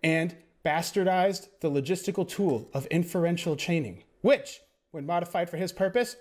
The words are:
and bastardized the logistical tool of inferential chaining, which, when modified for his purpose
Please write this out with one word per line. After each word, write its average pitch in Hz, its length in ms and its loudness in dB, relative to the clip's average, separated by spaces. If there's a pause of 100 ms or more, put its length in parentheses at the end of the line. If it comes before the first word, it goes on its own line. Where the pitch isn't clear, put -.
and 160 320 0 (300)
bastardized 185 840 2 (120)
the 160 100 0
logistical 175 580 -2
tool 147 460 0
of 135 120 -4
inferential 170 680 0
chaining, 135 480 -2 (200)
which, - 380 2 (300)
when 143 160 -10
modified 170 420 0
for 170 80 -8
his 180 140 -2
purpose 190 500 0